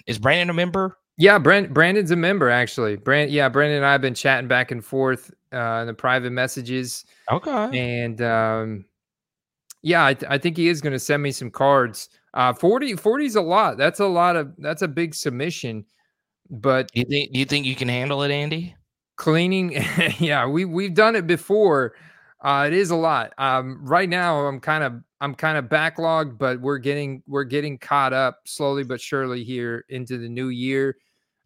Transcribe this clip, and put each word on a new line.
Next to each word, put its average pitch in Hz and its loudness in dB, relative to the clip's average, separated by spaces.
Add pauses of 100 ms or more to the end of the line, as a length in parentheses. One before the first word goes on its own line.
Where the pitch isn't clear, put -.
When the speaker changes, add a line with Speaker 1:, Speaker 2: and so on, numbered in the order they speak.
Speaker 1:
is 113 -6
Brandon 165 2
a 170 -2
member? 185 -2 (200)
Speaker 2:
Yeah, 196 8
Brand-, 165 4
Brandon's 170 4
a 175 2
member, 170 2
actually. 120 0
Brand-, 139 2
yeah, 143 2
Brandon 147 2
and 139 2
I 139 6
have 139 4
been 131 -2
chatting 131 0
back 123 2
and 120 -8
forth, 131 -2 (220)
uh, 117 -2
in 117 -6
the 117 -8
private 123 0
messages. 127 -6 (260)
Speaker 1:
Okay. 214 -2
Speaker 2:
And, 120 -4
um, 110 -2 (960)
yeah, 160 4
I 135 4
th-, - -8
I 139 0
think 165 -2
he 170 2
is 165 0
gonna 139 -4
send 143 -2
me 143 -2
some 123 -10
cards. 135 2 (240)
Uh, 127 2
forty, 226 0
forty 254 0
is 220 -2
a 208 2
lot. 170 2
That's 143 0
a 202 2
lot 175 2
of, 147 -4
that's 156 -6
a 185 -2
big 160 -4
submission. 123 -6 (640)
But 131 0
Speaker 1:
You 120 0
think, 143 -4
you 131 0
think 143 -2
you 127 -4
can 123 -4
handle 135 -2
it, 143 -2
Andy? 156 -4 (420)
Speaker 2:
cleaning, 175 0
<laughs> 143 0
yeah, 147 2
we, 156 0
we've 180 -4
done 214 6
it 190 -2
before. 165 2 (480)
Uh, 139 2
it 151 0
is 185 2
a 170 2
lot. 156 0
Um, 131 0
right 170 2
now, 175 0
I'm 135 -4
kinda, 143 -2 (200)
I'm 139 -6
kinda 156 -2
backlogged, 156 -2
but 127 -2
we're 135 -2
getting, 139 -4
we're 139 -4
getting 143 -4
caught 139 0
up 131 0
slowly 139 -4
but 127 -8
surely 127 -6
here 120 -8
into 127 -10
the 117 -10
new 123 -6
year. 131 -2 (500)